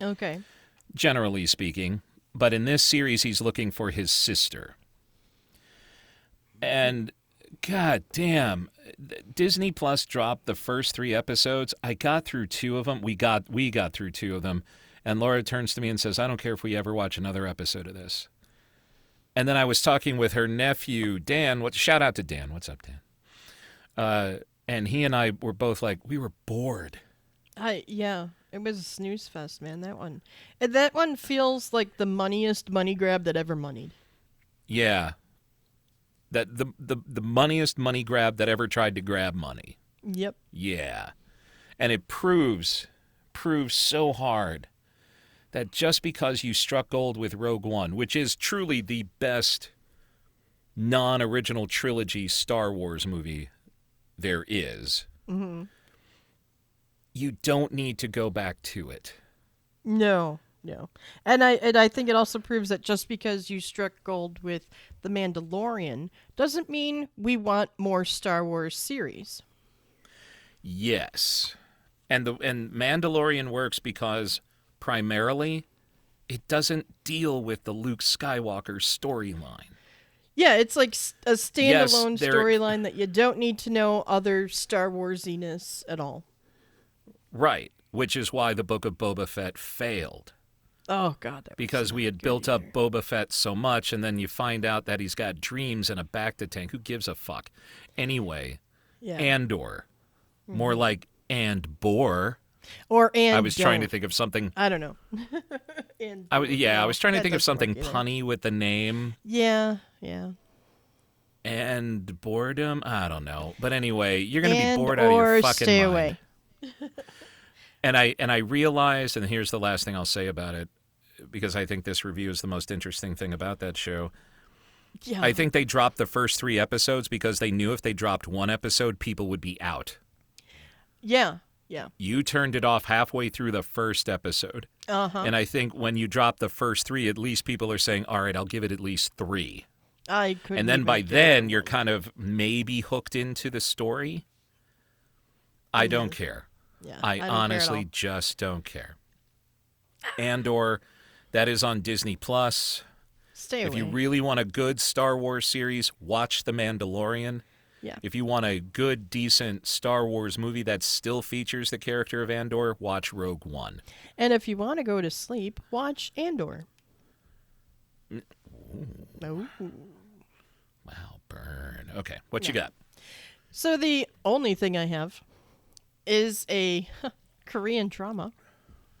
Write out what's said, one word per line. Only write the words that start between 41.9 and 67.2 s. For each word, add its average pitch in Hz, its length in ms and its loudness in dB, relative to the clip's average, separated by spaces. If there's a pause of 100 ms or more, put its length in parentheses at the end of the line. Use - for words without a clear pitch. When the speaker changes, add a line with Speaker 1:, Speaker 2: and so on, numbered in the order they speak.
Speaker 2:
it 107 160 -2
proves, 139 800 2 (460)
proves 147 420 -2
so 151 380 2
hard 107 560 -2 (840)
that 117 200 -6
just 165 300 2
because 135 420 -2
you 117 120 -2
struck - 340 0
gold 127 300 0
with 110 160 -4
Rogue 110 320 -2
One, 95 280 0
which 117 220 -2
is 143 180 0
truly 165 460 -2
the 113 220 -4 (160)
best 123 520 0 (1040)
non-original 120 920 0
trilogy 107 600 -2
Star 107 460 0
Wars 90 340 -4
movie 80 440 -6 (680)
there 87 300 -2
is, 64 580 -4 (220)
Speaker 1:
Mm-hmm. 185 360 -6 (1500)
Speaker 2:
you 135 200 -4 (100)
don't 143 300 2
need 131 260 -4
to 123 100 -4
go 110 220 -2
back 95 320 -4
to 80 260 -10
it. - 260 -16 (680)
Speaker 1:
No, 196 540 4 (260)
no. - 240 -12 (380)
And 254 180 8
I, 247 120 8
and 233 200 4
I 220 120 10
think 240 200 -2
it 226 80 6
also 226 220 2
proves 214 320 -2
that 190 100 0
just 202 280 -2
because 208 420 -4
you 190 100 -6
struck 196 320 -4 (120)
gold 175 380 -6
with 175 240 -6 (360)
The 190 80 -6
Mandalorian 180 1000 -4 (280)
doesn't 294 340 0
mean 294 380 -4 (100)
we 233 180 2